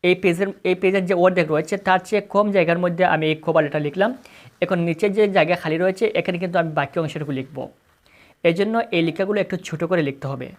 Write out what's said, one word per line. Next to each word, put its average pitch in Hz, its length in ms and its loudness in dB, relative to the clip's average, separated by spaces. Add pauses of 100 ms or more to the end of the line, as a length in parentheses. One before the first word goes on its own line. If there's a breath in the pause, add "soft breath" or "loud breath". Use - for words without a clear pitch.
এই 180 120 4
পেজের, 180 320 0 (160)
এই 185 120 2
পেজের 190 300 0
যে 190 80 0
অর্ধেক 180 400 4
রয়েছে 160 240 -2
তার 190 300 2
চেয়ে 208 140 0
কম 202 300 0
জায়গার 170 320 2
মধ্যে 180 220 2
আমি 156 260 2
এই 156 40 2 (100)
কভার 160 180 2
লেটার 151 180 -2
লিখলাম। 185 300 0 (520 loud breath)
এখন 180 160 0
নিচে 170 300 0
যে 208 140 2 (140)
জায়গা 170 180 4
খালি 160 220 -4
রয়েছে 190 280 0 (140)
এখানে 175 180 -2
কিন্তু 180 220 -4
আমি 165 200 -2
বাকি - 200 -4
অংশটুকু 151 320 -6
লিখব, 135 260 -8 (880 soft breath)
এই 170 100 4
জন্য 202 220 0 (160)
এই 170 100 0
লেখাগুলো 190 380 -2
একটু 190 180 -4
ছোট 165 260 -8
করে 170 180 0
লিখতে 139 260 -4
হবে। 127 200 -8 (120)